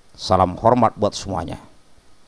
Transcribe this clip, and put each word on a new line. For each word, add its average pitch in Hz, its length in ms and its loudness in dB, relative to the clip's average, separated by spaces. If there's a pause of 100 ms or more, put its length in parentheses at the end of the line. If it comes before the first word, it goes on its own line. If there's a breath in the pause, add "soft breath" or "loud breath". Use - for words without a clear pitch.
(200)
Salam 92 400 2
hormat 117 400 4
buat 101 160 0
semuanya. 90 420 -8 (720)